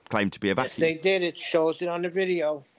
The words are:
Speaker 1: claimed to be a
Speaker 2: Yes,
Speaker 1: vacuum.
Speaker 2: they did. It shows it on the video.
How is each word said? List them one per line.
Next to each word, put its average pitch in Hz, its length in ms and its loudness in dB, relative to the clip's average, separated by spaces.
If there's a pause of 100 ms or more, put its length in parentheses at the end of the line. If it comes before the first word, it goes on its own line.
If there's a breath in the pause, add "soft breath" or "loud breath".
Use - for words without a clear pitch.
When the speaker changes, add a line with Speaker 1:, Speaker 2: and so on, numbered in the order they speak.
Speaker 1:
claimed 101 240 2
to - 60 -16
be 104 100 -2
a 95 60 2
Speaker 2:
Yes, - 220 0
Speaker 1:
vacuum. - 40 0
Speaker 2:
they 160 120 2
did. 185 300 2
It 165 140 -4
shows 160 440 0
it 175 80 -2
on 170 140 -4
the 180 60 -2
video. 165 540 -2 (160)